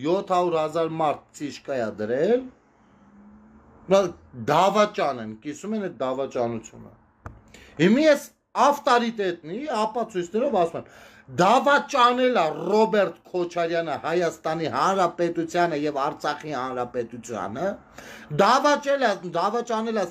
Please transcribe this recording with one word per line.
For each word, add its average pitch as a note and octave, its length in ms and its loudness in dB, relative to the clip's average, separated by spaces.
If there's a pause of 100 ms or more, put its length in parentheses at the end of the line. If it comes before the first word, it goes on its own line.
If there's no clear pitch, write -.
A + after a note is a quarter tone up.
յոթ F#3 300 0
հարյուր F3 260 2
հազար D#3+ 400 -2
մարդ D3 220 0 (160)
ծիշկա C3+ 420 -8
է G#2+ 160 -2
դրել, D3 460 0 (1500)
նա G3 120 6 (500)
դավաճան F#3 760 2
են, A2 60 -10 (100)
կիսում F#3+ 380 -8
են F#3+ 100 -6
այդ A#2 140 -16
դավաճանությունը։ A#2 880 -6 (880)
Հիմա A#3 240 4
ես D4 220 4 (240)
ավտորիտետնի A3+ 1080 0 (220)
ապացույցներով A3 800 -2
ասում E3 200 -2
եմ, - 60 -16 (440)
դավաճանել B3 1120 4
է - 20 4 (240)
Ռոբերտ G3+ 520 2 (120)
Քոչարյանը E3+ 640 -2 (100)
Հայաստանի E3 680 -2
Հանրապետությանը E3+ 1080 0
և D3 220 -2
Արցախի D3+ 500 -4
Հանրապետությանը, B2 1160 -6 (760)
դավաճել C#4 640 2
է, G#3 40 2 (260)
դավաճանել A3 640 -2
է - 80 0